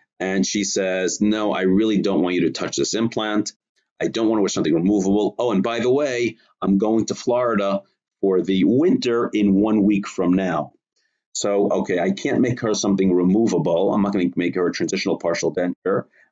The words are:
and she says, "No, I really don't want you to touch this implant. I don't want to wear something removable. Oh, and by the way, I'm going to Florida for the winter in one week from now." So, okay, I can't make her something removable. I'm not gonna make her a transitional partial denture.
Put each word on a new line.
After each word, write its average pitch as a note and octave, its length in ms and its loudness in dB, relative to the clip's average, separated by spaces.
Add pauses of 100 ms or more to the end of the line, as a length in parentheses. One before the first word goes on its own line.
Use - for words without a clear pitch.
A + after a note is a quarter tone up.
(200)
and F#2+ 260 -2
she G#2 180 -2
says, F#2 560 -2
"No, G#2+ 320 0
I F#2 120 -2
really G#2 340 2
don't F2+ 240 0
want F2+ 140 0
you F2 60 0
to D#2 100 0
touch - 260 -8
this C#2 160 -2
implant. G#2+ 600 -2 (460)
I - 80 -2
don't A2+ 220 0
want A2 80 2
to G2+ 60 2
wear F2+ 60 0
something E2 260 -2
removable. G2 640 0
Oh, A#2+ 120 0
and F#2+ 120 2
by A#2 160 -2
the B2 120 0
way, B2+ 460 0 (240)
I'm G2 160 2
going A2 280 2
to G2 100 -6
Florida G#2+ 680 0 (400)
for F#2 220 2
the F#2+ 220 2
winter B2 680 2
in G2+ 220 4
one G#2+ 260 2
week G2+ 260 2
from F2+ 260 0
now." F#2 400 -2 (600)
So, G2+ 360 0
okay, F#2+ 300 0
I F#2+ 120 0
can't B2 300 -2
make A#2+ 200 0
her A2 120 0
something F#2+ 400 0
removable. F2+ 800 2
I'm G#2 80 0
not G2+ 100 0
gonna F2+ 240 0
make F2 200 -2
her F2 120 0
a E2 40 -2
transitional F#2 480 -4
partial E2 340 -2
denture. F2+ 520 -4 (260)